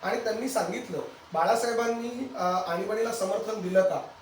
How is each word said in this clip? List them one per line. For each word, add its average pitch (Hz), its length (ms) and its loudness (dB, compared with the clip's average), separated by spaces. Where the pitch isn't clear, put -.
आणि 226 200 0
त्यांनी 226 260 -2
सांगितलं, 190 500 -2
बाळासाहेबांनी, 233 1040 0
अ, 180 60 -2
आणीबाणीला 185 680 0
समर्थन 202 500 -2
दिलं 185 200 6
का 185 200 4